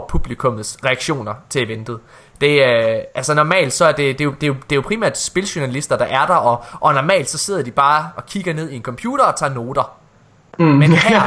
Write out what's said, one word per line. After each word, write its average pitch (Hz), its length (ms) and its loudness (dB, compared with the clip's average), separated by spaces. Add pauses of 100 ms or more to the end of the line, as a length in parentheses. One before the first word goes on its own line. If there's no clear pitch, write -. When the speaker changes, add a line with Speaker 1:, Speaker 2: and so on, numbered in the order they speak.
Speaker 1:
publikummets 117 760 -2
reaktioner 127 480 -4 (160)
til 131 220 -2
eventet. 110 280 -10 (420)
Det 143 240 6
er, 113 360 2 (140)
altså, 131 180 -2
normalt 151 400 2
så 175 120 2
er 156 60 6
det, 139 280 0
det - 20 -2
er 151 40 0
jo, 143 60 0
det 147 120 -8
er 147 40 0
jo, 143 60 0
det 131 180 -8
er 143 40 0
jo 135 60 0
primært 208 360 -2
spiljournalister, 143 800 -4
der 120 80 0
er 151 200 0
der, 180 100 2
og, 120 280 2 (160)
og 151 140 2
normalt 147 360 0
så - 80 -8
sidder 190 240 -4
de 120 100 -8
bare 151 440 2
og - 100 -12
kigger 180 280 -6
ned 156 160 -8
i 135 60 -12
en - 80 -12
computer 240 400 -4
og 175 120 2
tager 143 180 -4
noter. 127 440 -4 (640)
Speaker 2:
Mm. 170 60 4
Speaker 1:
Men 147 280 6
her, 190 340 4